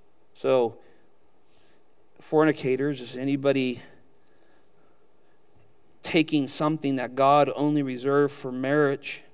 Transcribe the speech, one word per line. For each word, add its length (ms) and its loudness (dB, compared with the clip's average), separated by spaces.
So, 440 0
fornicators 800 0
is 160 -14
anybody 640 -2
taking 460 0
something 480 -2
that 180 -6
God 400 4
only 280 0
reserved 520 0
for 160 -10
marriage 720 -2